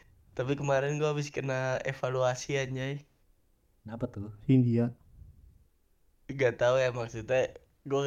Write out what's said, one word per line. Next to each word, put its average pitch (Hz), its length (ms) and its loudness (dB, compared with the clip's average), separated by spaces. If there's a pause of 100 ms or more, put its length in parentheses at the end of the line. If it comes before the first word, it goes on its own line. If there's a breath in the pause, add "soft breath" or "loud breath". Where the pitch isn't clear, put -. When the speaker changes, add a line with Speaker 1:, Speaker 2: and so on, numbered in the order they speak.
(340 soft breath)
Speaker 1:
Tapi 135 240 -2
kemarin 139 400 0
gue 151 80 0
habis 147 240 -2
kena 131 560 -2
evaluasi, 127 720 -2
anjay. 135 480 -6 (760)
Speaker 2:
Kenapa 117 280 -8
tuh? 104 200 -10 (160)
Speaker 3:
Hindia. 120 440 4 (1400)
Speaker 1:
Gak 127 280 2
tahu 127 240 4
ya, 127 80 2
maksudnya 117 640 -2 (320)
gue 139 200 0